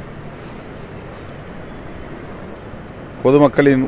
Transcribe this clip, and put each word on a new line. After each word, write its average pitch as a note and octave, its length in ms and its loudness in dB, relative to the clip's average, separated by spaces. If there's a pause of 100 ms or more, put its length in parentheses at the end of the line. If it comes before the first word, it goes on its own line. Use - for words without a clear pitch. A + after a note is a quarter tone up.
(3250)
பொதுமக்களின் C#3 640 8